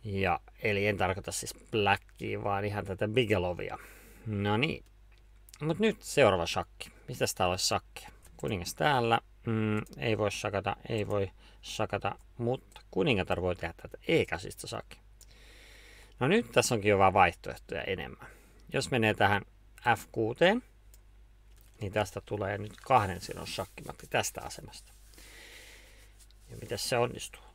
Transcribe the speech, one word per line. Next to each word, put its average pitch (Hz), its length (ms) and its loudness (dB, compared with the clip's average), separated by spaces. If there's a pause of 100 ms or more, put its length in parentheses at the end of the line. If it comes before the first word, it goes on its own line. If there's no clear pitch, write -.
Ja, 98 360 0 (240)
eli 104 240 2
en 104 100 2
tarkoita 92 340 0
siis - 220 -8 (180)
blackia, 104 720 0
vaan 101 220 -2
ihan 101 200 -4
tätä 98 220 -2
Bigelowia. 101 680 0 (480)
No 104 320 0
niin. 143 280 -2 (760)
Mut 160 180 -2
nyt 214 220 0
seuraava 95 440 4
shakki. - 460 -6 (160)
Mitäs 127 280 -4
täällä 90 180 2
olisi - 140 -2
shakkia? - 420 -4 (280)
Kuningas 95 380 -4
täällä. 123 440 2 (260)
Mm, 110 360 0 (160)
ei 120 200 0
voi 107 140 2
shakata, 98 440 -2 (140)
ei 107 180 -2
voi 101 240 -2 (340)
shakata, 101 500 -4 (220)
mutta - 440 -4 (100)
kuningatar 98 500 2
voi 90 140 0
tehdä 85 220 -8
tätä - 200 -18 (100)
E 156 180 4
kasista - 420 -8
shakki. - 320 -12 (1200)
No 123 80 2
nyt 220 240 2
tässä 123 240 4
onkin 104 140 2
jo 101 80 8
vaan 95 160 8
vaihtoehtoja - 680 2
enemmän. 73 440 -8 (460)
Jos - 180 0
menee 110 220 4
tähän 101 280 4 (560)
F - 140 -12
kuuteen, 165 520 2 (1160)
niin 98 100 -6
tästä 104 340 -2
tulee 104 320 -4
nyt 101 200 -10
kahden 98 440 2
siirron - 260 -12
shakkimatti - 640 -10
tästä - 320 -4
asemasta. - 520 -16 (1600)
Ja 117 120 -16
miten - 160 -8
se - 200 -2
onnistuu? - 440 -4 (140)